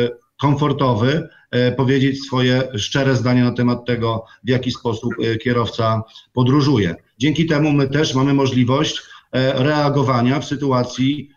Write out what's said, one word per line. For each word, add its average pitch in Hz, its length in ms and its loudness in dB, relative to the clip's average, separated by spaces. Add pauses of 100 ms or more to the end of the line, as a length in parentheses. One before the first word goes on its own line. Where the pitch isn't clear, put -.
(400)
komfortowy, 139 880 0 (220)
e, 123 220 2
powiedzieć 135 540 0
swoje 127 420 0 (100)
szczere 135 380 0
zdanie 123 280 2
na 123 80 0
temat 120 340 -2
tego, 113 380 -2 (200)
w 104 40 -12
jaki 127 220 0
sposób, 117 520 -4
e, 113 140 0
kierowca 113 640 -2 (300)
podróżuje. 127 640 2 (240)
Dzięki 156 280 0
temu 151 260 2
my 139 160 2
też 147 260 0
mamy 139 200 2
możliwość, 131 680 0 (300)
e, 131 320 0
reagowania 139 760 2
w 147 40 -8
sytuacji, 135 920 -2